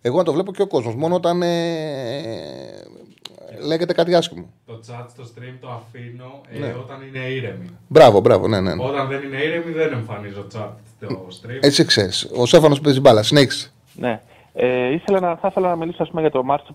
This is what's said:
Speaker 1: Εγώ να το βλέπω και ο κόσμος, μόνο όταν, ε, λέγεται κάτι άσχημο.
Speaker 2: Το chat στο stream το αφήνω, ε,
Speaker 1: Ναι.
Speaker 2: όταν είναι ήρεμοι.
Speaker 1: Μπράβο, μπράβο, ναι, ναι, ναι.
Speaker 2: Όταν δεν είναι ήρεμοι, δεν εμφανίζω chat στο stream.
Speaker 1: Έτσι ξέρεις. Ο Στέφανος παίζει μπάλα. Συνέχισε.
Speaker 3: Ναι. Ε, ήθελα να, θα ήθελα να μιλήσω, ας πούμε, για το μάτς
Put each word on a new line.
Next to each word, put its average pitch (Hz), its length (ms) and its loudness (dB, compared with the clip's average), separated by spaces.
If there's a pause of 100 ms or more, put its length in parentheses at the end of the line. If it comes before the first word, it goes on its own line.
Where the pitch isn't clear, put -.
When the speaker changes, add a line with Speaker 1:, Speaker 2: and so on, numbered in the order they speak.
Speaker 1:
Εγώ 123 160 -2
να 180 80 2
το 151 80 0
βλέπω 190 200 -4
και 190 100 -2
ο 190 40 -2
κόσμος, 120 280 -2
μόνο 160 200 -2
όταν, 175 280 0
ε, 156 800 -4 (1400)
λέγεται 165 260 -2
κάτι 175 220 2
άσχημο. 90 360 -2 (160)
Speaker 2:
Το 120 80 -20
chat 117 340 -18
στο - 140 -20
stream 123 380 -20
το 135 100 -18
αφήνω, 123 760 -18
ε, - 100 -14
Speaker 1:
Ναι. 139 200 -8
Speaker 2:
όταν 135 300 -16
είναι 131 100 -14
ήρεμοι. 117 480 -8 (220)
Speaker 1:
Μπράβο, 131 320 8
μπράβο, 101 280 4
ναι, 98 120 0
ναι, 92 140 -2
ναι. 92 100 -6
Speaker 2:
Όταν 135 240 -4
δεν 135 140 -8
είναι 135 140 -10
ήρεμοι, 165 360 -6
δεν 156 200 -2
εμφανίζω 104 640 -10
chat 107 160 -10 (340)
στο 92 260 -10
stream. 120 300 -16
Speaker 1:
Έτσι 143 240 6
ξέρεις. - 520 0
Ο 120 100 2
Στέφανος 147 340 6
παίζει 143 200 2
μπάλα. 120 220 8
Συνέχισε. - 480 2 (240)
Speaker 3:
Ναι. 117 260 -4 (320)
Ε, 127 400 -2
ήθελα 190 280 -2
να, 175 160 -2
θα 190 140 -4
ήθελα 185 180 0
να 175 80 -2
μιλήσω, 165 260 -6
ας 156 60 -6
πούμε, 165 120 -6
για 156 100 2
το 131 120 -2
μάτς 139 320 -4